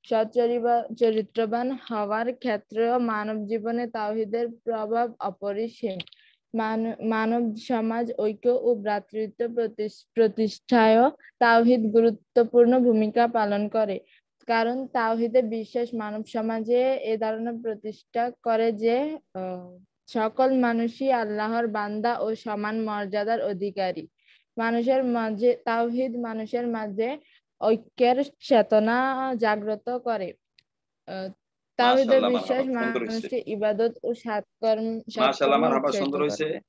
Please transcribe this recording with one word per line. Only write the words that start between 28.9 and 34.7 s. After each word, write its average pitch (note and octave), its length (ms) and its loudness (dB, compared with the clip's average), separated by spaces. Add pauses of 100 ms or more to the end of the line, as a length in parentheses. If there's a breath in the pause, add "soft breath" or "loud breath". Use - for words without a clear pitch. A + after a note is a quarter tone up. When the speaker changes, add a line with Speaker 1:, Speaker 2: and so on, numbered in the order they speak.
Speaker 1:
জাগ্রত G#3+ 640 -2
করে। A3 340 -4 (720)
আহ, F#2+ 260 -10 (440)
তাওহীদের B3+ 300 4
Speaker 2:
মাশাআল্লাহ, B3+ 240 4
Speaker 1:
বিশ্বাস B3+ 360 0
Speaker 2:
মারহাবা, A#3+ 180 -2
সুন্দর A3+ 140 -2
হয়েছে। A3+ 140 -4
Speaker 1:
মানুষকে A3+ 340 -4
ইবাদত G#3+ 560 -2
ও A#3 120 -4
সৎকর্ম, A3 800 -4